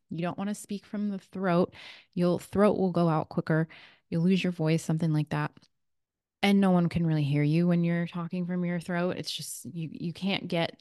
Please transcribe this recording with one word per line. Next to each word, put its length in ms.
You 120
don't 160
wanna 180
speak 300
from 240
the 100
throat. 540
Your 260
throat 380
will 140
go 160
out 220
quicker. 380
You'll 140
lose 200
your 80
voice, 320
something 300
like 160
that. 220
And 160
no 120
one 180
can 160
really 180
hear 200
you 240
when 160
you're 240
talking 380
from 200
your 140
throat. 380
It's 140
just, 340
you, 280
you 180
can't 360
get 340